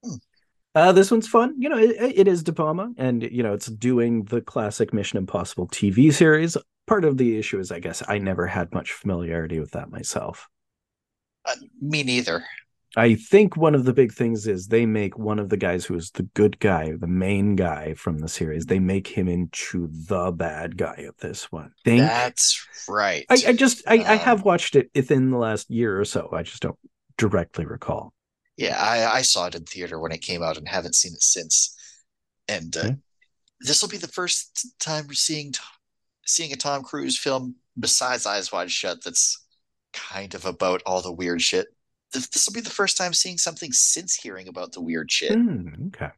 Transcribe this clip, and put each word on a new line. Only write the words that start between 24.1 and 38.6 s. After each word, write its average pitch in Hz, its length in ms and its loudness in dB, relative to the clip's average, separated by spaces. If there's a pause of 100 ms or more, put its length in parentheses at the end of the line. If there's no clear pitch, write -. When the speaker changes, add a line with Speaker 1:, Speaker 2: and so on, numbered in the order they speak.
Speaker 1:
Um, 214 80 6
Speaker 2:
have 220 240 2
watched 175 320 4
it 127 180 4
within 131 360 2
the 127 80 0
last 110 320 -2
year 113 300 0
or 104 40 2
so. 95 280 -4
I 85 120 -4
just - 180 -14
don't - 160 -6 (400)
directly 98 480 0
recall. - 460 -8 (440)
Speaker 1:
Yeah, - 220 -4
I, 113 380 2
I 131 60 0
saw 90 260 2
it 87 80 -10
in 80 80 -12
theater 82 340 -10
when 80 140 -6
it 82 100 -10
came 87 220 -6
out 80 120 -2
and 76 120 -14
haven't 87 260 -6
seen 85 200 2
it - 80 -2
since. - 540 0 (720)
And, 82 300 -6
uh, - 40 -4
Speaker 2:
Okay. 123 160 -2 (600)
Speaker 1:
this 143 240 0
will 202 60 -4
be 196 80 -10
the 170 100 -12
first - 720 -6
time 151 300 -6
we're 143 60 -18
seeing 147 360 -4
T-, 131 80 -8 (680)
seeing 160 260 -2
a 135 40 -10
Tom 139 280 -4
Cruise 135 340 -6
film 127 380 -4 (200)
besides 123 480 -2
Eyes 101 280 -4
Wide 90 180 -4